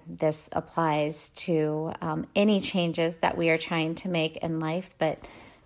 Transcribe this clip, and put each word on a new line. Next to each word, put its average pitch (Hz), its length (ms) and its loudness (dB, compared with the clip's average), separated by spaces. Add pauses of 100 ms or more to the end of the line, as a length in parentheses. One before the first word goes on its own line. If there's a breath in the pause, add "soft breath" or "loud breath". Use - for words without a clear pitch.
this 160 460 -2
applies 160 800 0
to, 156 720 0
um, 160 240 -4 (100)
any 202 240 6
changes 170 580 0
that - 200 0
we 165 100 2
are 160 80 4
trying 165 380 0
to 185 160 -6
make 160 260 0
in 165 240 -2
life. 160 380 -4
But - 260 0 (400 loud breath)